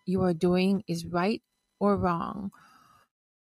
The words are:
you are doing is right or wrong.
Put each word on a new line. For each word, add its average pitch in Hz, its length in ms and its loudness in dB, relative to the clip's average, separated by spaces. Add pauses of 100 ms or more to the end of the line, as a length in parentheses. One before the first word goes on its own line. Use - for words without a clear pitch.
you 185 160 0
are 180 120 2
doing 185 540 2
is 170 180 -6
right 175 360 -2 (380)
or 202 180 2
wrong. 190 540 -4 (1040)